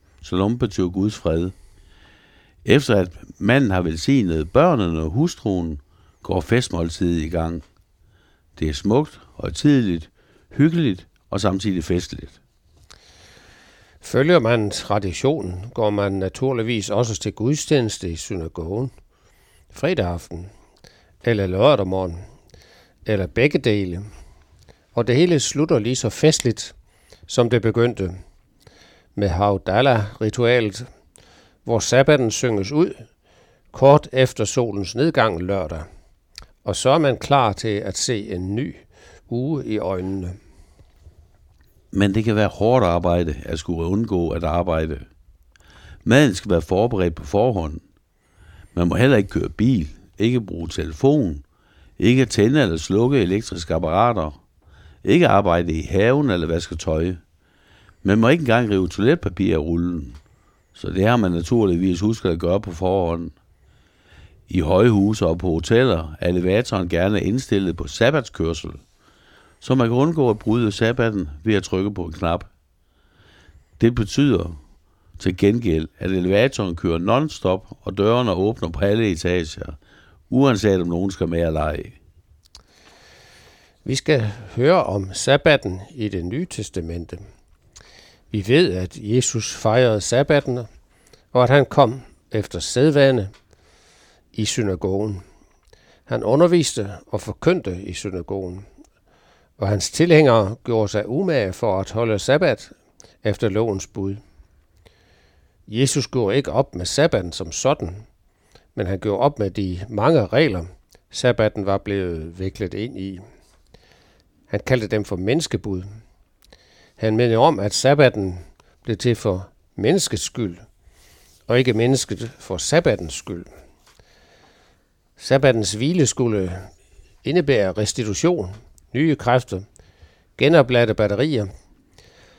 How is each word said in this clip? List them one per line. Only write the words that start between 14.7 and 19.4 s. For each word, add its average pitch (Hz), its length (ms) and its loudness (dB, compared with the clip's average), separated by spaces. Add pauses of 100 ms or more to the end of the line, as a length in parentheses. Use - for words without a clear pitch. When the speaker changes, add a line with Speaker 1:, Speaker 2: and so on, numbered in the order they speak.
Speaker 2:
traditionen, 98 1040 -2
går 107 160 0
man 101 220 0
naturligvis 110 800 -2
også 110 260 0
til - 160 -6
gudstjeneste 120 800 -2
i 82 40 -8
synagogen 90 760 -8 (760)